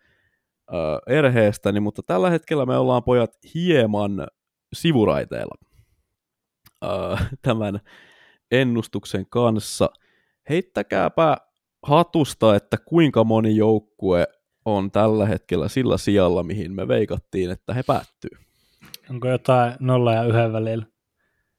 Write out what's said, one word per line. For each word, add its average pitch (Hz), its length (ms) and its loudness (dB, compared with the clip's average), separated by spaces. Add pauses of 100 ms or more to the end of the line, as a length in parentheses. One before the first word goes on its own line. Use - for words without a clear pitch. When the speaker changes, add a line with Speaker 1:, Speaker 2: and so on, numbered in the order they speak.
(720)
Speaker 1:
ö, - 20 -10 (320)
erheestäni, 113 720 2
mutta 104 220 -6
tällä 185 280 0
hetkellä 156 360 -2
me 127 100 -2
ollaan, 127 260 2
pojat, 123 280 2 (240)
hieman 107 720 0 (460)
sivuraiteilla, 71 840 0 (1300)
ö, 92 320 -6 (260)
tämän 107 380 -2 (720)
ennustuksen 117 800 -2
kanssa. 113 600 0 (580)
Heittäkääpä 180 880 -2 (500)
hatusta, 143 720 2
että - 280 -2
kuinka 151 400 2
moni 110 320 2
joukkue 107 720 0 (380)
on 101 260 -2
tällä 107 360 2
hetkellä 87 420 -2
sillä - 300 0
sijalla, 90 440 2
mihin 87 320 -8
me 120 140 -6
veikattiin, 101 600 -2
että - 240 -10
he 123 80 -4
päättyy. - 480 -6 (800)
Speaker 2:
Onko 127 180 -6
jotain 123 520 2
nolla 127 320 2
ja 113 120 0
yhden 117 280 2
välillä? 110 340 -4 (720)